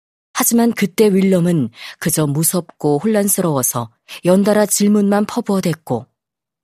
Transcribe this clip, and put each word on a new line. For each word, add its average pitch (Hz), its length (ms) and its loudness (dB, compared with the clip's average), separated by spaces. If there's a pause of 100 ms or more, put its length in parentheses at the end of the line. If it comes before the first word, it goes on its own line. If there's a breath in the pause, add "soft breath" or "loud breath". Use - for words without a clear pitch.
(320)
하지만 233 400 0
그때 220 340 0
윌럼은 180 640 2 (300 loud breath)
그저 156 260 -2
무섭고 147 720 -2
혼란스러워서 175 920 -2 (340 loud breath)
연달아 202 420 2
질문만 208 600 0
퍼부어댔고 180 800 -4 (580)